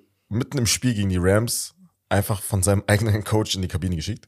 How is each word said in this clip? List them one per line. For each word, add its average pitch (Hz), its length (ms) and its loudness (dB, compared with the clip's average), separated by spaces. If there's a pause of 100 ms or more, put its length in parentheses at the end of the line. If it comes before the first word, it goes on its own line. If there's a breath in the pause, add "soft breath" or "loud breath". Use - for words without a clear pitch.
(280)
mitten 123 300 -4
im 120 80 0
Spiel 123 280 0
gegen 101 160 -2
die 92 80 2
Rams 101 560 2 (380)
einfach 98 300 0
von 98 220 0
seinem 101 240 2
eigenen 104 360 2
Coach 107 320 0
in 98 60 -4
die 90 60 -2
Kabine 90 280 -2
geschickt. 82 320 -8